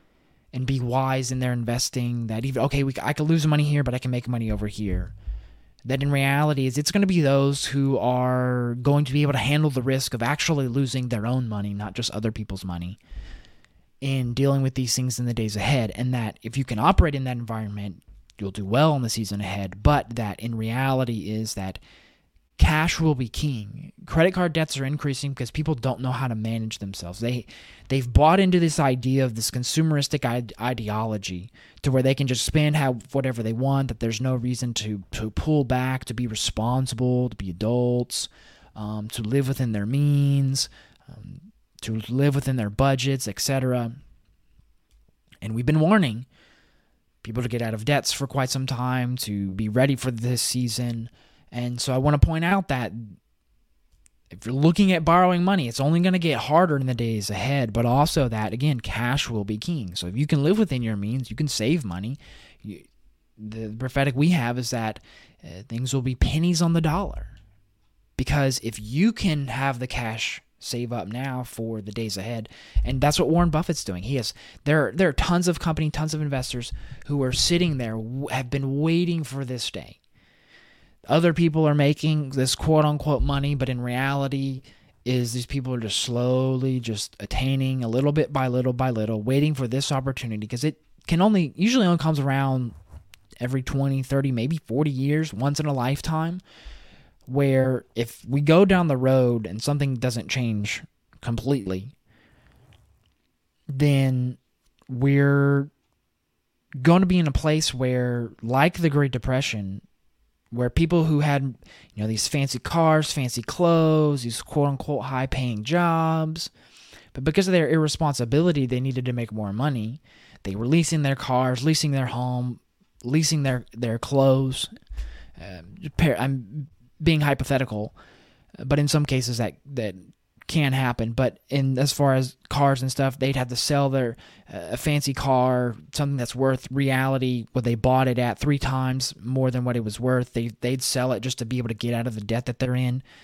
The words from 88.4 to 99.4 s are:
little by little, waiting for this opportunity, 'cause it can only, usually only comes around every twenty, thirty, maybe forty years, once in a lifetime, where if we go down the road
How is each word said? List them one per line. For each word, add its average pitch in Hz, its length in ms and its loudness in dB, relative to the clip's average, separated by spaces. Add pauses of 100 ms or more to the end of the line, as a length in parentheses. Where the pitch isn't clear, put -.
little 123 260 0
by 127 160 0
little, 110 320 -2
waiting 139 320 2
for 135 120 -4
this 131 280 -2
opportunity, 123 520 -4
'cause 123 200 -4
it 156 160 -4 (260)
can 170 140 4
only, 190 340 4
usually 226 300 4
only 175 120 4
comes 156 220 0
around 135 540 0 (640)
every 127 240 -2
twenty, 135 400 0
thirty, 135 280 0
maybe 127 260 0 (100)
forty 143 240 0
years, 143 420 0
once 135 260 -2
in 151 60 -2
a 147 80 -2
lifetime, 156 680 -2 (840)
where 131 600 2 (100)
if - 300 -6
we 139 160 0
go 160 240 8
down 180 220 4
the 139 100 2
road 123 500 4